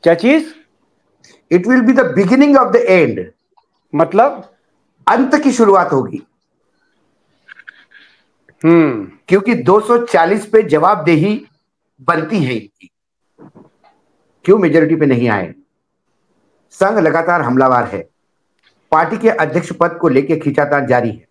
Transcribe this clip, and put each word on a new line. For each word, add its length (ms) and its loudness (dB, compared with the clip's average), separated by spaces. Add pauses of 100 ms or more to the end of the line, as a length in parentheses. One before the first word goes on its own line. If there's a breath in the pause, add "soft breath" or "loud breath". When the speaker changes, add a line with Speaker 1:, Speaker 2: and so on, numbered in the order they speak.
Speaker 1:
क्या 120 2
चीज? 400 0 (960 soft breath)
Speaker 2:
It 100 2
will 200 0
be 120 2
the 140 0
beginning 500 2
of 140 2
the 160 0
end। 300 2 (760)
Speaker 1:
मतलब? 580 -2 (560)
Speaker 2:
अंत 260 0
की 180 0
शुरुआत 400 2
होगी। 300 -6 (2500 soft breath)
Speaker 1:
हम्म। 460 0 (180)
Speaker 2:
क्योंकि 260 0
दो 260 2
सौ 260 0
चालीस 400 0
पे 160 2
जवाबदेही 840 0 (540)
बनती 380 -4
है 160 -4
इनकी। 360 -14 (1500)
क्यों 140 4
majority 380 0
पे 100 0
नहीं 220 0
आए? 260 -4 (1160)
संघ 280 0
लगातार 420 0
हमलावर 440 0
है, 240 -12 (840)
पार्टी 280 -2
के 100 0
अध्यक्ष 440 -4
पद 280 -2
को 80 0
लेके 280 0
खींचातान 500 -2
जारी 240 0
है। 200 -18